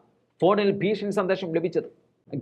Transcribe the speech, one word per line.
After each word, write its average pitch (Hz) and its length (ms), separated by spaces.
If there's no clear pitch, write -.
ഫോണിൽ 202 280
ഭീഷണി 202 380
സന്ദേശം 185 380
ലഭിച്ചത്. 170 320